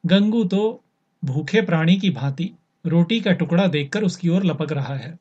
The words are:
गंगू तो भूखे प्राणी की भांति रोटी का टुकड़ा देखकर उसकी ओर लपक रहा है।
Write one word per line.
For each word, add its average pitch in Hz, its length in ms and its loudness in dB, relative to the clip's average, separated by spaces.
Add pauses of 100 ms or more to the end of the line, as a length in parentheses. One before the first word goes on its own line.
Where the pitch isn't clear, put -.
गंगू 208 380 2
तो 208 400 -2 (400)
भूखे 151 380 0
प्राणी 170 340 2
की 190 140 0
भांति 139 400 -4 (360)
रोटी 170 340 2
का 202 120 0
टुकड़ा 175 340 2
देखकर 151 360 -2
उसकी 175 260 -2
ओर 190 160 2
लपक 151 280 -2
रहा 139 220 -4
है। 156 260 -10